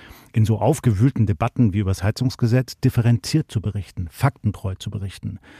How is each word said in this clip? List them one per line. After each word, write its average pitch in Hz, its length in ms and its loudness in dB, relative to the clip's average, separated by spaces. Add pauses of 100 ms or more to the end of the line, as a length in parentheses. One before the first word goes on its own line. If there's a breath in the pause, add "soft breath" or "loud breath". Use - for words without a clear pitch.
(320 loud breath)
in 110 120 4
so 104 140 2
aufgewühlten 113 680 2
Debatten 107 460 0
wie 98 60 0
übers 95 240 -2
Heizungsgesetz, 120 800 0
differenziert 120 720 0
zu - 80 -2
berichten, 95 500 -8
faktentreu - 640 -4
zu - 160 -12
berichten. 98 480 -10 (220 loud breath)